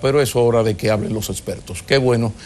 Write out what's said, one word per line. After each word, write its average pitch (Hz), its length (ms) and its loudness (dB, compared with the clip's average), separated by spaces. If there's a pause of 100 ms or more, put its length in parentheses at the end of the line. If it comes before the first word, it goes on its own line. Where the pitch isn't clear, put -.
pero 139 180 2
es 127 160 0
hora 117 260 4
de 110 140 0
que 110 140 -2
hablen 107 240 0
los 107 160 -6
expertos. - 520 -10
Qué 139 140 2
bueno 120 380 2 (120)